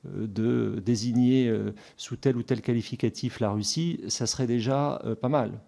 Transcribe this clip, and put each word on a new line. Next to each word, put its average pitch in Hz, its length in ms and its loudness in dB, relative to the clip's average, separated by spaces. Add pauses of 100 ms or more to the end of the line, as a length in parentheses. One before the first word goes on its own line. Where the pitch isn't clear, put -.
euh, 98 220 -6
de 110 580 0
désigner, 123 640 4
euh, 104 260 0 (220)
sous - 220 -10
tel 131 180 2
ou 117 80 -2
tel 120 180 0
qualificatif 117 760 -2
la 107 120 2
Russie, 156 580 -2
ça - 180 -2
serait 127 200 -2
déjà, 131 580 0
euh, 113 100 -2
pas 123 140 -2
mal. 127 220 2 (160)